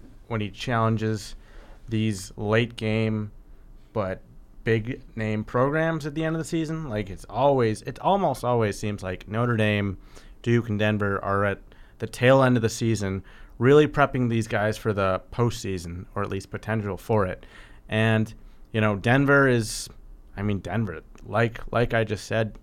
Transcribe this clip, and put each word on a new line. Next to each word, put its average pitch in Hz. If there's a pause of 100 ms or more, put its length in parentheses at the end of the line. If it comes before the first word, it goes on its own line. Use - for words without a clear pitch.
(280)
when 113
he 104
challenges 113 (540)
these 110
late 113
game 110 (640)
but 95 (420)
big 117 (140)
name 107
programs 151
at 147
the 160
end 160
of 160
the 151
season. 160
Like, 107
it's 90
always, 123
it -
almost 165
always 117
seems 104
like 92
Notre 117
Dame, 104 (440)
Duke, 117
and 104
Denver 104
are 98
at 98 (400)
the 110
tail 135
end 127
of 117
the 110
season, 101 (340)
really 143
prepping 135
these 113
guys 107
for 110
the 95 (100)
postseason, 95 (100)
or 101
at 101
least 95
potential 104
for 107
it. - (420)
And, 110 (380)
you 113
know, 107
Denver 139
is, 117 (480)
I 98
mean, 101
Denver, 87 (240)
like, 107 (120)
like 120
I 113
just 104
said, 110